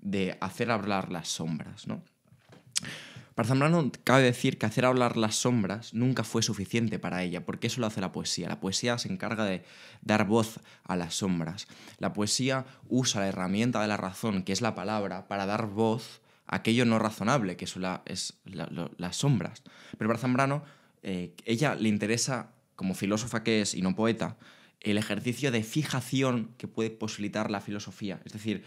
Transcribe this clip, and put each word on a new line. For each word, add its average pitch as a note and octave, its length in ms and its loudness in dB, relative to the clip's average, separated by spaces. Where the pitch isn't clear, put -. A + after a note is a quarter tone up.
de G2 400 -2
hacer A2 300 -2
hablar G2+ 420 0
las E2+ 160 -8
sombras, - 580 -6
¿no? - 160 -6
Para A#2 120 2
Zambrano C#3+ 420 6
cabe C3 220 8
decir B2 340 4
que A2+ 80 0
hacer A#2 180 2
hablar B2 320 4
las A2 200 2
sombras A2+ 580 2
nunca B2 300 2
fue A#2 180 0
suficiente G#2+ 560 0
para F2+ 240 -2
ella, F2 240 -4
porque F#2 220 -2
eso B2 120 -2
lo A2+ 60 2
hace G#2 140 -4
la F#2 100 -2
poesía. - 380 -4
La E2 100 -4
poesía A#2+ 400 0
se G2 140 -4
encarga G#2 320 -2
de F#2 180 -2
dar G#2+ 240 4
voz A2+ 320 2
a F#2 140 -4
las E2+ 180 -4
sombras. F2+ 540 -2
La F#2+ 140 -2
poesía B2+ 540 0
usa A#2+ 320 2
la G2 80 2
herramienta G2 520 0
de G#2+ 60 2
la G#2 100 0
razón, F#2+ 460 -2
que - 100 -2
es - 80 0
la A2 140 0
palabra, F#2+ 540 -4
para G2 180 -2
dar G#2+ 220 0
voz A2 520 0
a - 80 -2
aquello A#2 280 4
no A2+ 140 6
razonable, G#2+ 580 0
que F2+ 100 -8
es - 100 -8
la, F#2 300 -4
es - 380 -8
la, E2 280 -8
lo, E2 240 -6
las F2 220 -6
sombras. A2 440 0
Pero G#2+ 120 -2
para A2+ 100 2
Zambrano, C#3 460 0
eh, F2 400 -6
ella A#2 320 0
le A2 120 0
interesa, A2 600 -2
como F#2 200 -4
filósofa A2 500 -2
que A2 160 2
es G2+ 120 0
y - 100 -4
no F#2 120 2
poeta, A2 420 0
el G#2 180 0
ejercicio A#2 540 -2
de A2+ 100 2
fijación C3 960 0
que - 80 -10
puede A2+ 240 -2
posibilitar G#2+ 640 -4
la G2+ 80 -2
filosofía. G2+ 640 -8
Es - 80 -16
decir, G#2+ 340 -4